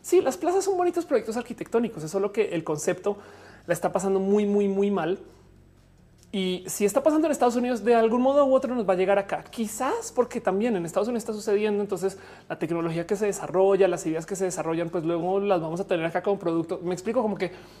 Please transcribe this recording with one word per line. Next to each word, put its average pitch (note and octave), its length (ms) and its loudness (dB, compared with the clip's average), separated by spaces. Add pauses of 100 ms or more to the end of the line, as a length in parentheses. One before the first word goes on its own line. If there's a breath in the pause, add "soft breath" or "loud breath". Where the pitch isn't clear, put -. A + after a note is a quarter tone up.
Sí, F4+ 200 4
las C4 160 -2
plazas F#4 280 0
son F#4+ 120 0
bonitos F4 300 0
proyectos A3+ 300 -2
arquitectónicos, A#3 640 -4
es D#3 80 -8
solo G3 220 0
que G#3+ 180 0
el E3 140 -4
concepto F3+ 540 -2 (480 loud breath)
la E3+ 60 0
está - 200 -2
pasando F#3+ 260 0
muy, G3+ 280 2
muy, G3+ 200 2
muy G3 240 0
mal. F3+ 300 -2 (1120 loud breath)
Y F#3 340 -2
si G3+ 180 -4
está G3+ 200 2
pasando D#4 240 4
en - 20 2
Estados A#3+ 240 2
Unidos, A#3+ 300 -2
de A#3 100 6
algún A3+ 280 4
modo C#4 240 4
u C4 80 4
otro C4 200 0
nos A3 140 -2
va F#3+ 60 4
a - 20 2
llegar F#3+ 220 4
acá. G3 260 -4
Quizás C4 680 -4
porque A#3+ 300 -2
también G#3 340 0
en F3 120 -2
Estados G3 200 0
Unidos A#3 160 -4
está A3+ 120 -6
sucediendo, G#3 480 0
entonces G3 360 -4 (300 loud breath)
la D#3+ 100 -8
tecnología E3+ 480 -2
que G#3 80 0
se G#3 120 0
desarrolla, F#3+ 600 4
las F3 200 0
ideas D#3+ 200 -2
que G3 80 -6
se F#3 120 -2
desarrollan, E3 420 -2
pues E3 160 -4
luego E3+ 340 0
las G3 220 2
vamos D#3+ 180 -4
a F#3+ 80 -4
tener E3+ 200 0
acá F3 160 -2
como G3+ 160 0
producto. E3+ 440 -2
Me F3 120 -2
explico, A3+ 280 -2
como G#3 140 -2
que, G3 100 -4
eh, F3 60 -6 (280 loud breath)